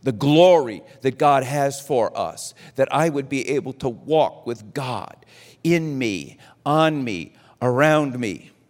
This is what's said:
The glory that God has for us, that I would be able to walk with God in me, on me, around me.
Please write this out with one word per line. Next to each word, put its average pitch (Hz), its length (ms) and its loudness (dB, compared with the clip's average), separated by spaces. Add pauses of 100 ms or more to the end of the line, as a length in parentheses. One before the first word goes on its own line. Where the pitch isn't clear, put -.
The 135 100 -4
glory 143 680 4 (200)
that 131 160 -2
God 143 240 4
has 139 360 -2
for 120 380 -2
us, - 380 -8 (220)
that 135 140 0
I 160 200 0
would 139 180 -6
be 135 220 -4
able 131 240 -4
to 139 160 -6
walk 143 560 -2
with 107 260 -10
God 120 540 -10 (360)
in 160 360 0
me, 98 400 -6 (260)
on 156 400 0
me, 92 300 -8 (260)
around 135 580 2
me. 104 320 -8 (200)